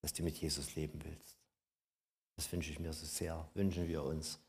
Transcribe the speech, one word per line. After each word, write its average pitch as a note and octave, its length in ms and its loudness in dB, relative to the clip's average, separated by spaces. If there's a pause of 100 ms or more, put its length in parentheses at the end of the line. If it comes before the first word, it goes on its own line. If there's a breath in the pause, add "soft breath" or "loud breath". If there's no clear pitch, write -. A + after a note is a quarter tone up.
dass - 120 -2
du E2+ 100 0
mit D#2+ 140 4
Jesus D2 360 0
leben D2+ 300 0
willst. - 340 -8 (1000)
Das - 140 -4
wünsche D#2+ 200 0
ich D2+ 80 -6
mir E2 120 -2
so D#2+ 140 -6
sehr, D#2+ 480 -2
wünschen F2 340 4
wir D#2+ 140 2
uns. D#2 480 0